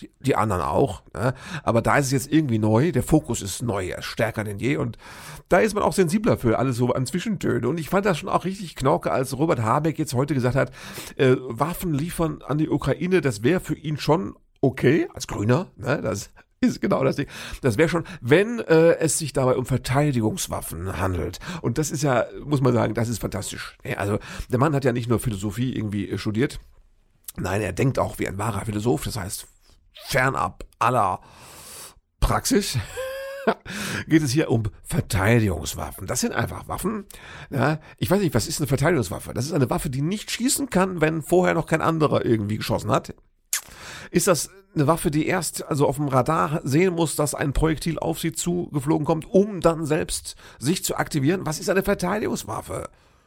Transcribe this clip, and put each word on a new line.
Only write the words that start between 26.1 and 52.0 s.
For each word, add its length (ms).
studiert. 420
Nein, 240
er 120
denkt 260
auch 200
wie 80
ein 100
wahrer 280
Philosoph, 380
das 140
heißt, 300
fernab 720
aller 420
Praxis 580
<laughs> 600
geht 160
es 80
hier 200
um 120
Verteidigungswaffen. 1200
Das 120
sind 140
einfach 340
Waffen, 380
ja. 300
Ich 140
weiß 100
nicht, 120
was 140
ist 120
eine 80
Verteidigungswaffe? 640
Das 120
ist 80
eine 160
Waffe, 200
die 120
nicht 300
schießen 380
kann, 300
wenn 220
vorher 320
noch 120
kein 160
anderer 440
irgendwie 320
geschossen 340
hat. 220
Ist 160
das 220
eine 120
Waffe, 240
die 160
erst, 400
also 200
auf 100
dem 100
Radar 560
sehen 300
muss, 220
dass 200
ein 180
Projektil 460
auf 200
sie 120
zugeflogen 720
kommt, 200
um 360
dann 240
selbst 500
sich 260
zu 120
aktivieren? 500
Was 140
ist 100
eine 140
Verteidigungswaffe? 1080